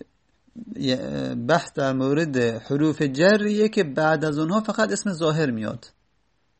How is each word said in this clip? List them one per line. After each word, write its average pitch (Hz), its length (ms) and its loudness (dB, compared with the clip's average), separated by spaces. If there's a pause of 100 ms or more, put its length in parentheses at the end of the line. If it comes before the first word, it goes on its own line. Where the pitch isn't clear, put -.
(1400)
بحث 123 380 0
در 135 200 0
مورد 135 440 0
حروف 139 640 0
جریه 208 680 4
که 214 140 2
بعد 156 420 2
از 151 120 0
اونها 165 240 0
فقط 214 300 -2
اسم 202 220 -4
ظاهر 156 380 0
میاد. 110 400 -6 (680)